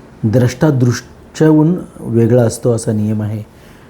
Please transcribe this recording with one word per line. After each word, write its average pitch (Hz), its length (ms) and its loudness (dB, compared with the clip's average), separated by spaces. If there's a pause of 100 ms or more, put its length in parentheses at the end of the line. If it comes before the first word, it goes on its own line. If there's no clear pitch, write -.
(240)
द्रष्टा 123 460 0
दृश्याहून 151 1040 0 (260)
वेगळा 117 420 2
असतो 117 300 -2
असा 113 200 -4
नियम 107 300 -2
आहे. 104 200 -8 (480)